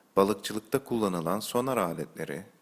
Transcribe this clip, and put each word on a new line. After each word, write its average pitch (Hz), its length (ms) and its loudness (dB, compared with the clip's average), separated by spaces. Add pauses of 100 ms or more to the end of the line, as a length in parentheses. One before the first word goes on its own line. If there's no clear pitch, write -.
(160)
balıkçılıkta 107 680 2
kullanılan 95 560 0
sonar 123 380 -2
aletleri 80 680 -4 (180)